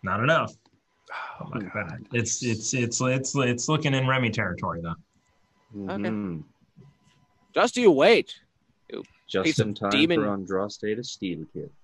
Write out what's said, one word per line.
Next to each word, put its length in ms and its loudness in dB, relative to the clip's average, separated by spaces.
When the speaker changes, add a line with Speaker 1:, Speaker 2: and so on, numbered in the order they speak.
Speaker 1:
Not 180 0
enough. 320 2
Speaker 2:
Oh, 120 -10
Speaker 1:
Much 100 -6
Speaker 2:
God. 100 -12
Speaker 1:
better. 260 -6
It's, 300 -2
it's, 300 -2
it's, 280 -2
it's, 340 0
it's 340 0
looking 240 2
in 140 2
Remy 240 2
territory 500 -4
though. 140 -6
Speaker 3:
Mm-hmm. 640 -6
Speaker 4:
Okay. 60 -12
Just 220 2
you 140 8
wait. 440 6
You 120 -10
Speaker 3:
Just 180 0
Speaker 4:
piece 140 2
Speaker 3:
in 100 2
Speaker 4:
of 100 -6
Speaker 3:
time 120 -2
Speaker 4:
demon. 300 2
Speaker 3:
for 60 0
Andraste 580 -4
to 80 -8
steal 500 -8
kill. 160 -10